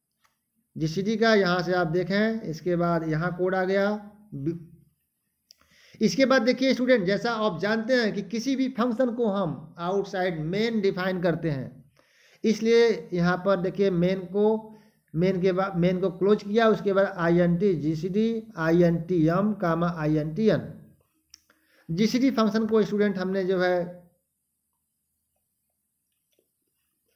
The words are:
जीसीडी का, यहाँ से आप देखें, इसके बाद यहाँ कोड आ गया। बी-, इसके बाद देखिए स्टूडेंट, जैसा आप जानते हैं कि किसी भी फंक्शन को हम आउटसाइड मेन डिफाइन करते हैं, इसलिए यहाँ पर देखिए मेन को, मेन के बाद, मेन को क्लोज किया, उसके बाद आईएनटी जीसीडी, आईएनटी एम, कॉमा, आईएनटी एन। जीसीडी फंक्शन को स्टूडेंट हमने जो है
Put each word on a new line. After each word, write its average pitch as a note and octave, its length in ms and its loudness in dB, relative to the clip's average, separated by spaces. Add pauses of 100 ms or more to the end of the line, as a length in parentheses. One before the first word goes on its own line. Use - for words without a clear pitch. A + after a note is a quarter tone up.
(760)
जीसीडी E3 420 -2
का, A3+ 180 4
यहाँ F3+ 280 2
से F3 100 -2
आप F3+ 160 0
देखें, G3+ 540 0
इसके E3+ 320 -4
बाद E3+ 340 0
यहाँ E3 280 -2
कोड F#3 180 -2
आ F#3 100 0
गया। G3 240 0 (460)
बी-, D#3 240 -6 (1400)
इसके C4 240 2
बाद B3+ 180 4
देखिए B3+ 300 2
स्टूडेंट, B3 320 2
जैसा G3+ 280 -2
आप G#3+ 280 -2
जानते A3 340 -2
हैं A3 180 0
कि G3 100 -6
किसी A#3+ 320 -4
भी C4 220 0
फंक्शन A#3+ 380 0
को A#3+ 140 0
हम G3 500 -4
आउटसाइड F#3 640 -2
मेन G#3 400 -2
डिफाइन F#3 400 -2
करते E3 300 0
हैं, C3 320 -10 (600)
इसलिए A3 720 2
यहाँ F3 320 2
पर F#3+ 160 2
देखिए G3 300 0
मेन F3+ 360 0
को, G#3 420 0 (440)
मेन F#3 280 0
के F#3 100 2
बाद, F#3+ 260 -2
मेन F3+ 240 2
को F#3+ 100 0
क्लोज G3+ 320 0
किया, A3 260 2
उसके G3+ 240 0
बाद F#3+ 240 2
आईएनटी F3 580 2
जीसीडी, F#3 680 -2 (160)
आईएनटी E3+ 680 2
एम, G3 260 0
कॉमा, E3+ 420 0
आईएनटी D#3 520 0
एन। D3 120 2 (1300)
जीसीडी A3+ 420 2
फंक्शन A3 360 0
को A3 160 2
स्टूडेंट G3+ 340 0
हमने F#3+ 260 -2
जो F#3 160 0
है F3+ 160 2 (3500)